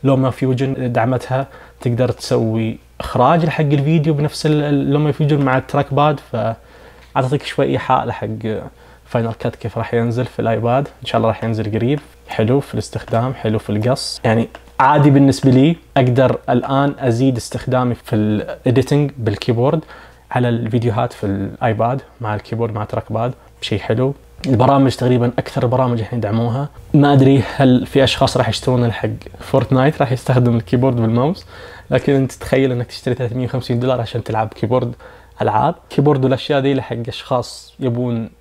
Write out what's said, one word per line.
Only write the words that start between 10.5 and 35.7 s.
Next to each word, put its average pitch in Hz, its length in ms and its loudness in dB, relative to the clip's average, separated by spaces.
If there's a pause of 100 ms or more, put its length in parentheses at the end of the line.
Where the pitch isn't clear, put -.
إن - 40 -12
شاء - 100 -4
الله 113 120 2
راح 110 160 -4
ينزل 110 300 -4
قريب. 120 260 0 (280)
حلو 120 320 0
في - 140 -10
الاستخدام، 117 600 -4
حلو 110 240 -2
في - 120 -8
القص، 110 540 -2
يعني 113 240 2 (320)
عادي 143 300 6
بالنسبة 139 400 4
لي. 139 260 4 (200)
أقدر 123 420 2 (120)
الآن 135 480 0
أزيد 127 380 0
استخدامي 123 580 -2
في - 220 -6
الإديتنج 120 1000 0
بالكيبورد 120 640 0 (500)
على 123 180 0
الفيديوهات 117 640 -2
في - 140 -8
الآيباد 113 760 -2 (180)
مع 107 140 -4
الكيبورد 113 400 -6
مع 104 100 -4
تراك - 280 -8
باد، 113 200 -2 (280)
شيء - 180 -4
حلو. 127 360 -2 (320)
البرامج 135 480 4
تقريبًا 123 440 2
أكثر - 240 -4
البرامج 123 380 0
الحين 113 200 -6
دعموها. 117 480 -2 (260)
ما 143 180 6
أدري 135 300 6 (140)
هل 127 300 4
في 135 180 4
أشخاص - 320 0
راح 123 120 2
يشترون 120 440 0
حق - 160 -4 (320)
Fortnite 135 600 2
راح 127 120 0
يستخدم 123 440 2
الكيبورد 123 400 0
بالماوس، 120 500 0 (440)
لكن 139 220 2
أنت 135 200 2
تخيل 135 400 0
أنك 120 140 -4
تشتري - 280 -4
ثلاثمية 123 300 -4
وخمسين 120 360 -2
دولار 123 200 0
عشان 113 240 -6
تلعب 110 240 -2
كيبورد 120 460 -2 (480)
ألعاب. 113 320 2 (160)